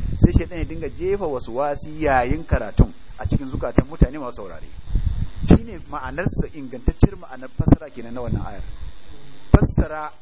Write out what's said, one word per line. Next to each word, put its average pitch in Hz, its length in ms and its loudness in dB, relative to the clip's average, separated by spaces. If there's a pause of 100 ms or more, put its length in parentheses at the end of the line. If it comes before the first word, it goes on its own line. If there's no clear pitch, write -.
(220)
Sai - 100 8
shaidan - 260 2
ya 156 60 -2
dinga 160 240 -6
jefa 185 380 -2
waswasi 143 760 -4
yayin 127 440 4
karatun 107 460 4 (260)
a 107 80 -6
cikin 139 240 0
zukatan 123 400 0
mutane 147 280 2
masu 120 240 -8
saurare. 92 240 -12 (800)
Shine 220 320 6 (100)
ma'anarsa, 143 640 -4
ingantacciyar 135 640 0
ma'anar 127 320 -12
fasara 156 400 4
kenan 117 240 -10
na 123 60 -6
wannan 110 260 -4
ayar. 98 160 -8 (880)
Fassara 156 600 2 (120)